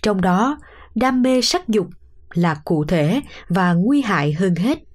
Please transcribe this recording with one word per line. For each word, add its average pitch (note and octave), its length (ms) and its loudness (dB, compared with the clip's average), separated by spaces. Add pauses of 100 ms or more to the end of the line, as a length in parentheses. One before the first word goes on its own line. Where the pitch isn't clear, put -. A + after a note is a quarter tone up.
trong G3+ 180 0
đó G3 380 0 (360)
đam B3+ 280 0
mê B3+ 200 2
sắc F4+ 260 -2
dục G#3+ 180 0 (480)
là E3+ 200 0
cụ D3+ 300 -2
thể E3 360 0 (280)
và F3+ 240 2
nguy A#3+ 300 2
hại D#3 300 0
hơn F3 220 0
hết. A#3 240 -2 (160)